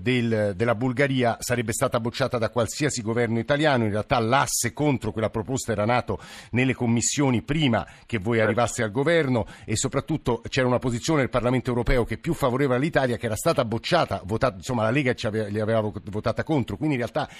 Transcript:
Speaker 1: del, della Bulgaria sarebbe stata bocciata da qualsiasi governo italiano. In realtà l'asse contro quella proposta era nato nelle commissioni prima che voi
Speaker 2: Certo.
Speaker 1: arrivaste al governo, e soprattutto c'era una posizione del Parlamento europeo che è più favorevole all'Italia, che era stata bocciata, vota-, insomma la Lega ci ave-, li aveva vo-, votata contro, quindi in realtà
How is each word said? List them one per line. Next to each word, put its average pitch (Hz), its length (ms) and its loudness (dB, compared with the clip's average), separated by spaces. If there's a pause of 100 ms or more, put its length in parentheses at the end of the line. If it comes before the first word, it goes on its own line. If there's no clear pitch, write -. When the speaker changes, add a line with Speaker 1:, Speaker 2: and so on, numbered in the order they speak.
Speaker 1:
del, 113 540 2
della 117 180 2
Bulgaria 127 640 2
sarebbe 120 320 -2
stata 123 300 0
bocciata 120 360 -2
da 110 120 0
qualsiasi 123 520 -2
governo 113 380 0
italiano. 143 460 2
In 104 60 0
realtà 107 280 0
l'asse 120 540 0
contro 131 400 0
quella 107 160 -2
proposta 120 420 -4
era 104 140 0
nato 113 340 0 (320)
nelle 123 220 2
commissioni 120 680 0
prima 139 420 0 (200)
che 120 120 -4
voi 107 180 -2
Speaker 2:
Certo. 110 140 4
Speaker 1:
arrivaste 117 340 0
al 107 80 -2
governo, 135 540 2 (200)
e 110 120 -2
soprattutto 131 720 -2
c'era 131 180 2
una 123 120 2
posizione 131 420 0
del 117 80 0
Parlamento 123 400 0
europeo 120 340 2
che 110 120 -4
è - 20 -4
più 170 160 -4
favorevole 127 440 2
all'Italia, 135 380 0
che 117 120 -4
era 107 100 -2
stata 160 260 2
bocciata, 117 640 0
vota-, 110 280 0
insomma 107 300 -2
la 110 80 2
Lega 127 220 2
ci 117 140 -6
ave-, 107 220 -2
li 107 120 -2
aveva 110 180 2
vo-, 107 140 -2 (160)
votata - 340 -2
contro, 127 320 0
quindi 147 200 0
in 120 60 -2
realtà 123 280 -4 (100)